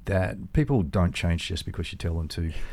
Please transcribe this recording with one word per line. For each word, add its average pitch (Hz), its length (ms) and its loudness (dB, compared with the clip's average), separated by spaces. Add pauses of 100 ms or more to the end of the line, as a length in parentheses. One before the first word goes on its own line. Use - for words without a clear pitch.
that 92 480 -2
people 139 300 4
don't 90 280 4
change 85 360 0
just - 180 -6
because 90 260 -6
you 80 60 -12
tell 82 220 -2
them 80 80 -2
to. 82 240 -4 (220)